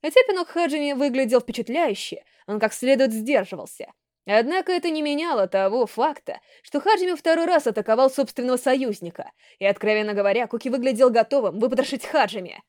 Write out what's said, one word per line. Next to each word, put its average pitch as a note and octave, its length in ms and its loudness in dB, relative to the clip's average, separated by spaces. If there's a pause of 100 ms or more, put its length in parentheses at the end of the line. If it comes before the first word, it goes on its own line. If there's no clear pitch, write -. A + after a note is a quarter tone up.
Хотя D#4+ 260 6
пинок F#4 220 -2
Хаджими D4 440 -2
выглядел B3+ 480 2
впечатляюще, A#3+ 800 -4 (220)
он G#3 140 -6
как G#3+ 140 0
следует C4 380 2
сдерживался. A3 800 -4 (340)
Однако C4 480 0
это F4 160 -2
не D#4 120 -2
меняло D4 460 0
того G3 380 0
факта, - 560 -4 (200)
что - 200 -4
Хаджими F#4 340 2
второй E4 300 2
раз E4 200 2
атаковал A3+ 440 2
собственного B3+ 480 -2
союзника, B3 760 -4 (260)
и, G3 80 -4
откровенно G#3+ 480 0
говоря, G3+ 340 0
Куки A#3 220 -6
выглядел B3+ 400 2
готовым A3 500 0
выпотрошить B3+ 460 -2
Хаджими. G#3 640 -2